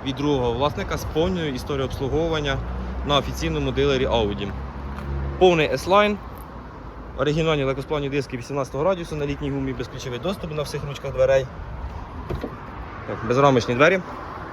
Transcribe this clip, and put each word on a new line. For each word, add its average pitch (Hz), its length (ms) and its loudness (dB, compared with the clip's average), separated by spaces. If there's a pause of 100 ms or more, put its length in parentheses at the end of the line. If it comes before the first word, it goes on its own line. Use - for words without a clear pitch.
від 135 100 -2
другого 135 360 2
власника 147 440 0
з 131 80 -4
повною 165 500 0
історією 135 320 -2
обслуговування 143 720 0 (480)
на 143 120 4
офіційному 143 540 -2
дилері 135 340 2
Audi. 101 420 0 (880)
Повний 175 340 6
S-Line. 202 440 4 (1000)
Оригінальні 151 460 2
легкосплавні 139 440 -2
диски 135 280 -2
вісімнадцятого 135 480 -2
радіусу 170 320 0
на 147 100 -2
літній 143 240 -2
гумі, 135 220 -2
безключовий 123 460 -6
доступ 160 380 -4
на 151 60 -2
всіх 143 260 -6
ручках 139 240 -8
дверей. 131 340 6 (1600)
Так, - 100 -6 (100)
безрамочні 127 460 6
двері. 170 260 6 (520)